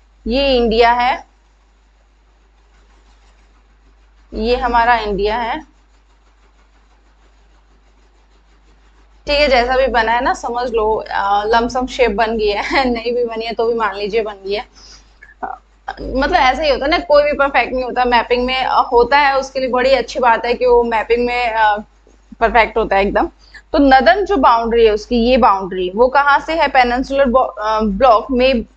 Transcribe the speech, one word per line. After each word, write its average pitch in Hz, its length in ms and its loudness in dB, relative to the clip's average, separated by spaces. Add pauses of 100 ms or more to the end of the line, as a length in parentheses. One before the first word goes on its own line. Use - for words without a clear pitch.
(280)
ये 269 300 0
इंडिया 233 340 2
है, 247 340 -2 (3000)
ये 226 220 -2
हमारा 240 400 2
इंडिया 208 420 -4
है, 247 260 -8 (3750)
ठीक - 20 -6
है, 294 180 2
जैसा 254 280 2
भी 262 120 2
बना 226 240 0
है 240 120 0
ना, 330 100 -2
समझ 247 380 -6
लो, 220 400 -2
अ, 202 340 -2
लमसम 240 420 0
शेप 233 240 0
बन 220 260 -2
गई 214 100 -2
है, 233 380 -2
<laughs> 247 40 0
नहीं 233 260 -4
भी 247 100 -2
बनी 226 200 -8
है 233 80 -8
तो 226 140 -2
भी 240 60 0
मान 226 220 -4
लीजिए 208 260 -2
बन 208 120 -8
गई 196 200 -8
है। 220 120 -6 (800)
अ, - 160 -12 (420)
मतलब 277 340 -2
ऐसा 269 280 0
ही 302 60 0
होता 262 160 -2
है 294 60 0
ना, 349 60 2
कोई 294 260 2
भी 294 100 -2
perfect 277 400 0
नहीं 254 100 -4
होता, 247 220 -2
Mapping 240 400 0
में, 254 200 -4
अ, - 260 0
होता 240 260 2
है, 277 200 2
उसके 269 220 -6
लिए 262 100 -2
बड़ी 247 220 0
अच्छी 262 280 -2
बात 233 260 2
है 240 80 -2
कि 247 120 -2
वो 240 180 4
mapping 233 420 -2
में, 247 260 -2
अ, 214 260 0 (640)
perfect 220 380 2
होता 208 180 0
है 196 60 2
एकदम। 202 280 -2 (440)
तो - 40 0
नॉर्दर्न 285 480 4
जो 381 120 0
boundary 233 480 2
है 214 60 4
उसकी, 214 240 -4
ये 240 220 2
boundary, 190 580 0
वो 240 120 4
कहाँ 277 320 2
से 320 140 -6
है? 320 140 0
Peninsular 262 580 0
बो-, 247 340 0
अ, 214 220 -2
block 220 500 2
may 247 320 0 (140)